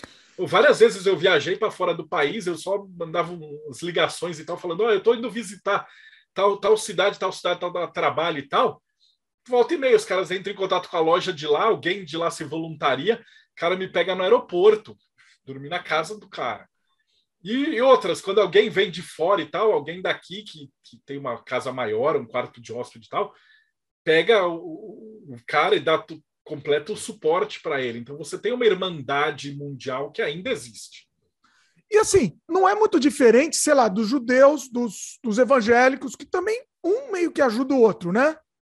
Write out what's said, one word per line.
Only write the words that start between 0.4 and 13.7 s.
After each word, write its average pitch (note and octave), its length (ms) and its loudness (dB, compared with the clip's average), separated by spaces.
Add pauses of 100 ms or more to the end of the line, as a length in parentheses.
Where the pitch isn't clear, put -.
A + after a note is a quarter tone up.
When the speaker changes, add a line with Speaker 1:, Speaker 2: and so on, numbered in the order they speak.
Speaker 1:
várias G#3+ 320 6
vezes G3 260 4
eu F#3+ 120 2
viajei E3+ 400 2
pra G#3 120 -2
fora F3 240 -2
do E3 140 -10
país, E3+ 400 -2
eu E3+ 100 -2
só G3 300 -6 (100)
mandava E3+ 360 -4
umas D3+ 500 -14
ligações E3 560 -2
e D#3 60 -16
tal, E3 120 -8
falando, F3 260 -4
"Ó, A#3 60 2
eu G3 140 2
tô A3+ 100 4
indo A#3 160 -8
visitar G3+ 560 -6 (480)
tal, G3 240 2
tal G#3+ 200 2
cidade, F#3+ 420 -2
tal F#3+ 120 -4
cidade, F3 280 -4
tal, F3 140 -6
tal E3+ 180 -6
trabalho D#3 480 -2
e - 80 -10
tal." A3+ 340 0 (680)
Volta A#3+ 260 2
e E4+ 40 -2
meia, C4 200 4
os - 80 0
caras F#3 260 -2
entram G3 220 -8
em - 20 -20
contato F#3 340 -2
com F3+ 80 -6
a E3 40 2
loja E3+ 320 2
de D3+ 120 -12
lá, D3+ 200 2
alguém F#3 400 -2
de D3 120 -12
lá E3 140 -2
se D#3+ 140 -12
voluntaria, D#3+ 720 -2
o - 420 -20
cara F3 160 0